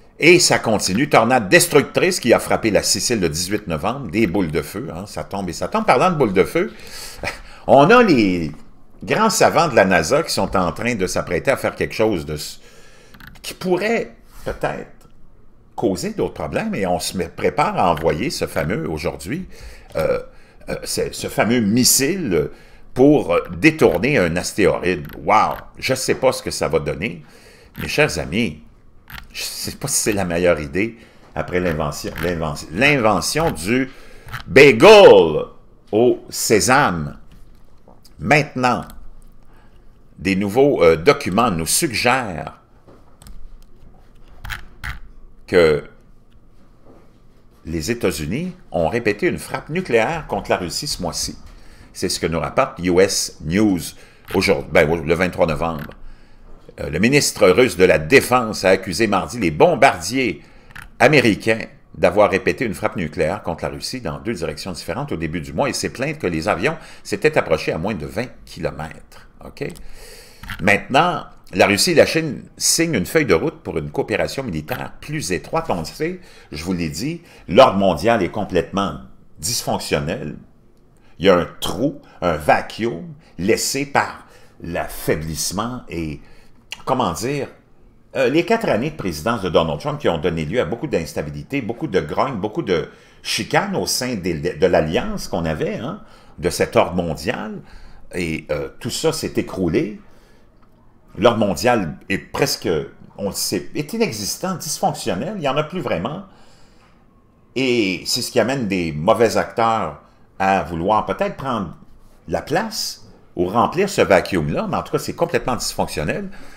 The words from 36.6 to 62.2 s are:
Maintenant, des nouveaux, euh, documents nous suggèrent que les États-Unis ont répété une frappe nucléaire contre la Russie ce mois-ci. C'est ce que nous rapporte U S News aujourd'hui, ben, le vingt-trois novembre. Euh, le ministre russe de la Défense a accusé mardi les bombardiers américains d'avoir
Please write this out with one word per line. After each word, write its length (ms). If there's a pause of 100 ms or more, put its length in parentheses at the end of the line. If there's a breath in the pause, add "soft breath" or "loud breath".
Maintenant, 680 (1300 soft breath)
des 200
nouveaux, 440
euh, 140
documents 560
nous 140
suggèrent 960 (2750)
que 360 (1800)
les 260
États-Unis 640 (160)
ont 160
répété 400
une 100
frappe 320
nucléaire 580
contre 220
la 80
Russie 300
ce 140
mois-ci. 360 (540 soft breath)
C'est 180
ce 100
que 80
nous 120
rapporte 400
U 220
S 440
News 340 (540 soft breath)
aujourd'hui, 380
ben, 340
le 80
vingt-trois 340
novembre. 440 (920 soft breath)
Euh, 80
le 100
ministre 480
russe 300
de 80
la 140
Défense 680
a 40
accusé 380
mardi 320
les 120
bombardiers 880 (580 loud breath)
américains 640 (360)
d'avoir 320